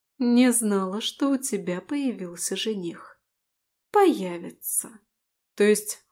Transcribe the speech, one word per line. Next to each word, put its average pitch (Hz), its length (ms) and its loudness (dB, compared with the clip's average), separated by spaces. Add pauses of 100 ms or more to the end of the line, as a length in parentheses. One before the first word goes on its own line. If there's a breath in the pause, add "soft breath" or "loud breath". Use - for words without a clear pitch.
(180)
"Не 240 360 6
знала, 202 480 0
что - 280 -4
у 277 80 2
тебя 180 440 -6
появился 190 720 -6
жених". 190 640 -8 (720)
"Появится". 190 1080 0 (560)
"То 208 100 2
есть 208 460 0